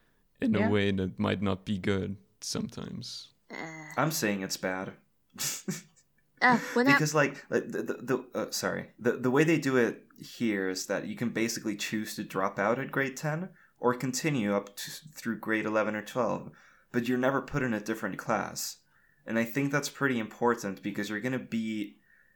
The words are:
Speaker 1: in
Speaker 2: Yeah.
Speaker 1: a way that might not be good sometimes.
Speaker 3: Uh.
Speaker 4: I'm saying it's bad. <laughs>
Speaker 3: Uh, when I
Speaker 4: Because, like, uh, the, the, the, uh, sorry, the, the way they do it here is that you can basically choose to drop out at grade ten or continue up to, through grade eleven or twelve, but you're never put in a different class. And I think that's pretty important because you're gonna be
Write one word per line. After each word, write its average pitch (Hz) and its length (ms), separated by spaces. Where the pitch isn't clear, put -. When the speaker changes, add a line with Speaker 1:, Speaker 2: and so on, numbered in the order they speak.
Speaker 1:
in 113 140
Speaker 2:
Yeah. 104 140
Speaker 1:
a - 20
way 101 200
that 95 280
might 101 240
not 95 220
be 104 140
good 98 380
sometimes. - 880
Speaker 3:
Uh. - 60
Speaker 4:
I'm 147 140
saying 104 320
it's 95 140
bad. 92 380
<laughs> - 340
Speaker 3:
Uh, 247 140
when 247 140
I 277 60
Speaker 4:
Because, 151 200
like, 139 380
uh, 123 80
the, - 220
the, - 200
the, 123 220
uh, 107 160
sorry, 92 380
the, 113 140
the 127 180
way 143 140
they 160 160
do 131 160
it 117 260
here 101 480
is 92 180
that 95 200
you 104 80
can 113 160
basically 110 460
choose 107 400
to 110 80
drop 95 340
out 113 220
at 135 100
grade 135 260
ten 160 340
or 120 160
continue 127 580
up 101 220
to, - 160
through 113 240
grade 110 280
eleven 107 280
or 107 80
twelve, 104 480
but 120 160
you're 127 100
never 131 260
put 139 200
in 123 100
a 107 80
different 107 380
class. - 600
And 113 140
I 117 60
think 139 260
that's 143 180
pretty 131 300
important 110 640
because 104 260
you're 107 120
gonna 127 180
be 110 600